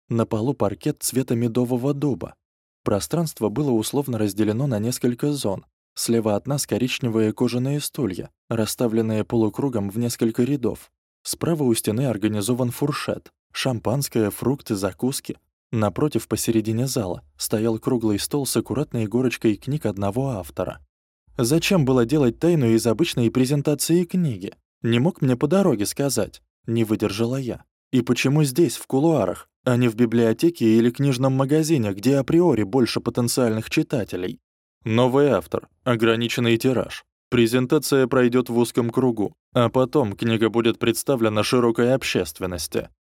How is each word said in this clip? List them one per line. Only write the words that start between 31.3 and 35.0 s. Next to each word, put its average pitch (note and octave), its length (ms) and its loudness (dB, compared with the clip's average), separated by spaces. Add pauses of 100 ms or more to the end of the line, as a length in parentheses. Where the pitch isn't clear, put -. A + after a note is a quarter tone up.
магазине, C#3 600 0
где G#2 240 2
априори D3 460 4
больше G#2+ 380 0
потенциальных A#2 680 -2
читателей?" G2 720 -4 (440)
"Новый B2+ 460 2